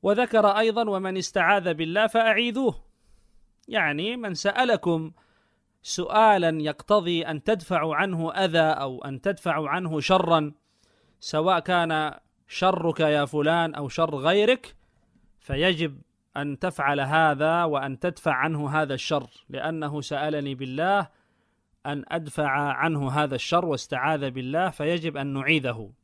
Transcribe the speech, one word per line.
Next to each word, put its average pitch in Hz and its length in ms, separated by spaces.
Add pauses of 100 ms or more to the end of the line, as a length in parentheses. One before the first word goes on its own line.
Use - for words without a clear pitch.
وذكر 208 440
أيضا: 220 420
"ومن 190 280
استعاذ 180 560
بالله 165 340
فأعيذوه"، 226 680 (920)
يعني 185 500
من 214 160
سألكم 185 760 (720)
سؤالا 180 800
يقتضي 170 640
أن 156 200
تدفعوا 165 520
عنه 165 360
أذى 175 280
أو 139 440
أن 139 180
تدفعوا 156 480
عنه 160 300
شرا، 170 520 (680)
سواء 170 400
كان 160 540 (340)
شرك 175 520
يا 151 260
فلان 160 500
أو 143 140
شر 160 260
غيرك، 202 600 (640)
فيجب 151 600 (360)
أن 143 220
تفعل 143 400
هذا 156 640
وأن 139 360
تدفع 165 340
عنه 147 360
هذا 147 240
الشر، 131 360 (200)
لأنه 147 520
سألني 143 540
بالله 151 540 (760)
أن 143 220
أدفع 151 420 (240)
عنه 143 380
هذا 143 240
الشر 170 300
واستعاذ 139 680
بالله، 135 380
فيجب 156 480
أن 139 100
نعيذه. 131 640 (120)